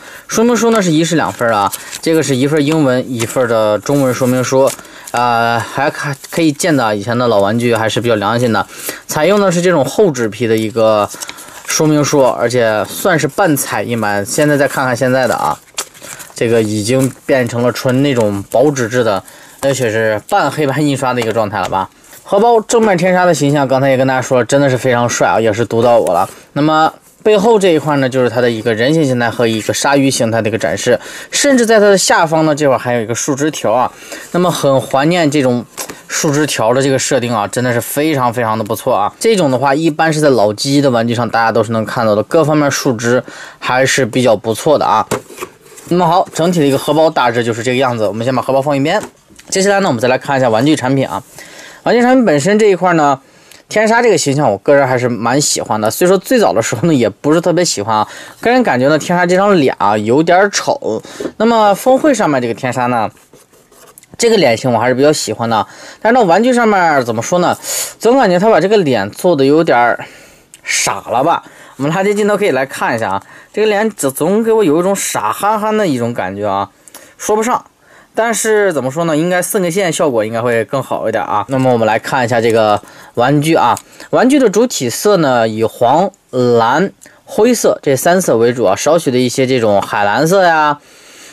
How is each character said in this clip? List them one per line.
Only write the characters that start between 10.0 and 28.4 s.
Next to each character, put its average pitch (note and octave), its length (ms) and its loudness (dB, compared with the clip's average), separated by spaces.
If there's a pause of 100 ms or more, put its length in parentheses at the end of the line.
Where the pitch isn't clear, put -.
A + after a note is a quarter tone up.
纸 B2 160 -2
皮 A2 180 -6
的 A2+ 100 2
一 A2 140 -2
个 G#2+ 400 2 (560)
说 - 220 0
明 D3+ 160 2
书， C#3 200 2
而 A#2+ 240 0
且 A2+ 380 0
算 F3+ 320 -2
是 D3 100 -2
半 D#3+ 300 0
彩 A#2+ 240 -6
印 A2+ 180 -4
版。 G#2 240 -2
现 D3 240 -2
在 D3 80 2
再 C#3 120 2
看 C3+ 180 -4
看 B2+ 100 -2
现 B2+ 160 0
在 B2+ 140 2
的 G#2 80 0
啊， D2+ 240 -4 (800)
这 B2 120 -2
个 A#2 140 2
已 G#2+ 220 -4
经 C3 280 0 (140)
变 B2+ 220 0
成 A#2+ 160 -4
了 B2 80 2
纯 C3 320 -2
那 C#3+ 100 0
种 G#2 380 -2
薄 C3+ 200 2
纸 B2+ 160 -2
质 B2 160 0
的， G2+ 180 0 (400)
而 C#3 120 0
且 A#2+ 160 -2
是 A2 400 -2
半 F3+ 200 0
黑 C#3 160 -2
白 C3+ 140 -2
印 D3 160 0
刷 B2+ 180 -2
的 B2 60 -2
一 A#2 60 -2
个 A2 80 -2
状 G#2+ 160 -2
态 G2+ 100 -4
了 F2+ 80 -2
吧。 F#2+ 220 -4 (340)
荷 G3+ 160 0
包 A#3 220 4
正 A3+ 200 0
面 G#3+ 140 2
天 F3+ 180 2
杀 F3+ 120 2
的 F3 80 4
形 C#3+ 180 0
象， C#3+ 160 0
刚 C3 140 0
才 C#3 80 2
也 C3 80 2
跟 C3 100 2
大 C3 60 0
家 C3 80 -2
说 B2+ 160 0
了， A#2+ 80 2
真 C#3 160 2
的 C#3 80 2
是 B2+ 80 2
非 B2+ 140 -2
常 A#2+ 180 0
帅 C3 180 0
啊， F#2 120 2
也 A2+ 120 2
是 A2 140 -2
毒 A#2 160 0
到 A#2+ 160 4
我 F2 160 2
了。 F2 160 0 (240)
那 C#3+ 80 -2
么 D#3 320 2 (300)
背 G#3+ 120 4
后 G#3+ 220 4
这 G3 120 2
一 D#3 100 2
块 C#3+ 180 -2
呢， C3+ 100 0
就 B2+ 160 0
是 A#2+ 60 2
它 A#2 100 -2
的 B2 100 2